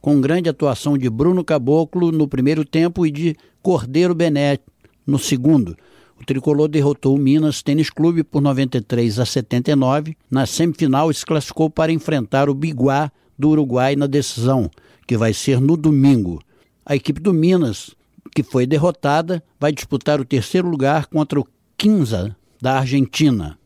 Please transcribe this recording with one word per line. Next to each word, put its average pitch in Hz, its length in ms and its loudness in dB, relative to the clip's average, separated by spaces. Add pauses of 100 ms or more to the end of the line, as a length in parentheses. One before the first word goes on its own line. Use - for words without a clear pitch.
com 147 200 2
grande 165 280 0
atuação 143 480 -2
de 127 120 -2
Bruno 160 340 0
Caboclo 160 680 0
no 156 160 0
primeiro 143 360 0
tempo 170 420 0
e 156 60 0
de 156 240 -2 (260)
Cordeiro 170 540 0
Bené 143 420 0 (480)
no 139 140 0
segundo. 127 580 0 (420)
O 120 60 -20
tricolor 143 420 0
derrotou 143 480 0
o 143 40 0
Minas 147 420 2
Tênis 147 280 0
Clube 165 340 0
por 147 180 -2
noventa 135 360 0
e 117 40 0
três 117 380 -2
a 123 60 0
setenta 123 460 -2
e 147 40 2
nove 143 420 0 (140)
na 131 140 0
semifinal 156 680 0
e - 20 -2
se - 120 -8
classificou 160 440 -2
para 160 220 0
enfrentar 143 580 -2
o 139 60 0
Biguá 139 560 -2 (260)
do 143 120 0
Uruguai 139 460 0
na 143 120 -2
decisão, 131 640 0 (340)
que 120 100 -2
vai 110 180 0
ser 131 280 0
no 156 160 2
domingo. 135 640 2 (420)
A 143 120 -2
equipe 143 240 -4
do 185 140 0
Minas, 160 580 0 (420)
que 151 80 0
foi 123 240 0
derrotada, 156 800 -2 (160)
vai 147 120 0
disputar 147 480 -2
o 131 60 -4
terceiro 175 420 -2
lugar 147 380 0
contra 147 340 -2
o 127 80 -4 (300)
Quinza 110 580 0 (240)
da 131 200 -2
Argentina. 127 880 0